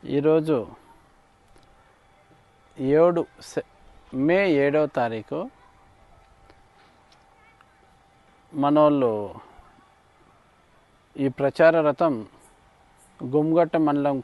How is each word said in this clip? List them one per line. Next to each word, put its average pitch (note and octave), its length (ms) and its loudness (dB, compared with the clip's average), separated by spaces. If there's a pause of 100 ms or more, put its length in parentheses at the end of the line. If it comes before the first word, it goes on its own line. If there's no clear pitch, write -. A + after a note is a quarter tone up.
ఈరోజు D3+ 600 0 (2250)
ఏడు D#3+ 460 2 (160)
సె-, - 200 -8 (520)
మే E3+ 360 2
ఏడవ C#3+ 360 2
తారీఖు. C3 640 -6 (3000)
మనోళ్ళు C#3 800 0 (1800)
ఈ C#3 100 -2
ప్రచార D#3+ 520 2
రథం C3+ 460 -2 (1000)
గుమ్గట్ట D#3+ 520 0
మండలం C#3+ 480 0